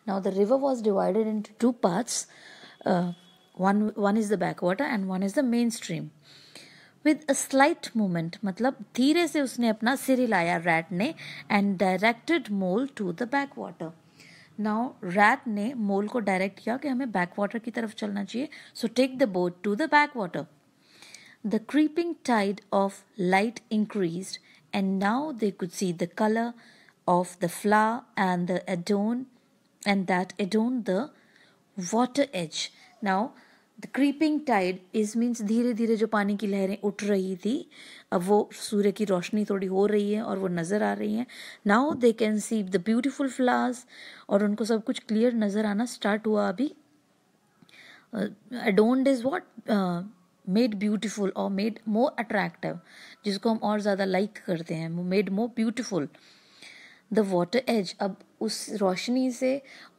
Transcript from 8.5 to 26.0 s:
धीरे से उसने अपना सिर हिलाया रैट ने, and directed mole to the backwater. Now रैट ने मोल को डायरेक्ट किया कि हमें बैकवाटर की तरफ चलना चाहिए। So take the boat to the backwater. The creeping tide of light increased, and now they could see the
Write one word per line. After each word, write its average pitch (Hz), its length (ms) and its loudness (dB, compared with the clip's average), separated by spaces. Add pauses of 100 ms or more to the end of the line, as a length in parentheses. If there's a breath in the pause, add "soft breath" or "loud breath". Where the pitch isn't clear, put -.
धीरे 311 320 4
से 302 140 0
उसने 240 260 0
अपना 220 280 0
सिर 262 240 0
हिलाया 180 380 2
रैट 165 340 2
ने, 220 220 0 (360 loud breath)
and 202 280 2
directed 214 760 0
mole 196 440 0
to 185 180 -4
the 233 120 -6
backwater. 226 640 -6 (720 loud breath)
Now 214 300 -2 (120)
रैट 208 440 4
ने 214 260 -2
मोल 208 340 0
को 247 120 -4
डायरेक्ट 190 400 0
किया 233 180 -4
कि 294 100 -6
हमें 254 240 -2
बैकवाटर 196 480 -2
की 220 120 -8
तरफ 220 220 -6
चलना 202 300 -6
चाहिए। 233 260 -6 (260 loud breath)
So - 120 -2
take 262 320 0
the 262 160 4
boat 180 280 0
to 208 120 0
the 302 120 0
backwater. 294 580 0 (1040 loud breath)
The 214 120 0
creeping 311 560 0 (140)
tide 208 300 0 (140)
of 196 180 2 (300)
light 196 380 2 (120)
increased, 190 600 -2 (420 soft breath)
and 190 280 0
now 254 360 0
they 202 180 0
could 175 140 -6
see 180 260 -2
the 180 100 -2